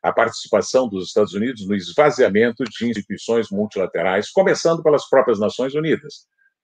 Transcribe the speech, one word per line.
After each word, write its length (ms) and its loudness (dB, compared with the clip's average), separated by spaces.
a 100 0
participação 760 0
dos 180 -6
Estados 260 0
Unidos 320 -4
no 120 -2
esvaziamento 880 2
de 240 -6
instituições 640 -4
multilaterais, 800 -2
começando 500 2
pelas 260 2
próprias 300 4
Nações 380 -2
Unidas, 500 -4